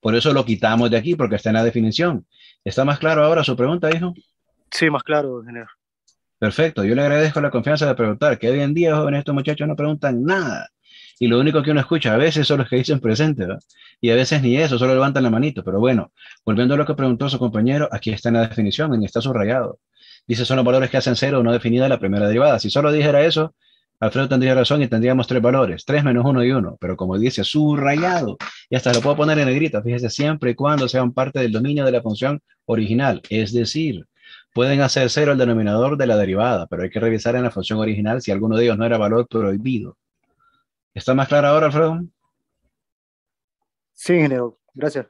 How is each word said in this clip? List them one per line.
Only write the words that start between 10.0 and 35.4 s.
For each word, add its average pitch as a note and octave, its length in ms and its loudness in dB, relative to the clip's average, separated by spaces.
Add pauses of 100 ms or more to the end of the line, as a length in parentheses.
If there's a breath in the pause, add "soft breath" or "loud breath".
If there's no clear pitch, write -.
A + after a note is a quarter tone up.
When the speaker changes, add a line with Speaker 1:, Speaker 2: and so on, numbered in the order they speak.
Speaker 1:
nada. E3 460 -4 (500 loud breath)
Y B2 100 0
lo A#2 120 4
único D3+ 220 2
que C#3+ 80 -2
uno D3+ 100 2
escucha C3 320 0
a A2+ 60 2
veces D3 280 2
son C#3+ 120 2
los B2 100 -2
que B2 80 0
dicen C3 240 0
presente, B2+ 460 0
¿verdad? F#2+ 160 -8 (380 soft breath)
Y A#2+ 100 2
a A2+ 60 6
veces C3+ 260 2
ni B2 160 2
eso, D3+ 180 0
solo B2+ 160 2
levantan C3+ 300 2
la B2 80 2
manito. C3 340 -2
Pero F#2+ 140 -2
bueno, A#2 340 0 (320 loud breath)
volviendo B2 300 2
a - 20 0
lo D3 80 0
que D3 100 -2
preguntó C3+ 340 -2
su C3+ 100 -4
compañero, B2 520 0
aquí - 200 -6
está G#2 180 -4
en A#2 60 2
la A2+ 140 2
definición, A2+ 440 -2
en A2+ 120 0
está G#2+ 160 -6
subrayado. A#2 580 -4 (480 soft breath)
Dice, A#2+ 180 -2
"Son C3 120 0
los B2 100 2
valores B2+ 240 2
que C3+ 80 0
hacen C3+ 180 0
cero C#3 260 0
no A#2 100 2
definida A#2+ 360 0
la C3 100 0
primera G2+ 280 0
derivada". A#2+ 320 2
Si A2+ 100 -4
solo D3 240 0
dijera D3 320 2
eso, D#3 300 0 (440)
Alfredo C3 300 -2
tendría C3 260 2
razón C#3 280 2
y B2 60 0
tendríamos A#2+ 380 2
tres C3 140 0
valores, A#2+ 460 0
tres D3 180 0
menos B2 220 2
uno C3 180 2
y B2+ 60 2
uno. G2 300 -2
Pero F2+ 160 -6
como F#2 200 -4
dice, A2 280 -2
subrayado, D3+ 920 0 (320 loud breath)
y B2+ 80 -2
hasta B2 160 0
lo A#2 80 4
puedo C#3 160 0
poner D3+ 220 2
en C#3+ 80 2
negrita, C3 340 0
fíjese, A#2+ 300 -4
"siempre D3 400 -2
y A#2 40 -2
cuando C#3 340 0
sean B2+ 240 0
parte C3 260 -2
del A#2+ 140 0
dominio C#3 320 -2
de C3 80 2
la A#2 100 0
función B2 400 -4 (240)
original". A2+ 640 0
Es G#2+ 240 -2
decir, A#2+ 500 -2 (480 loud breath)
pueden C#3 280 2
hacer C3 300 2
cero D3 220 2
el C3 60 2
denominador A#2 580 2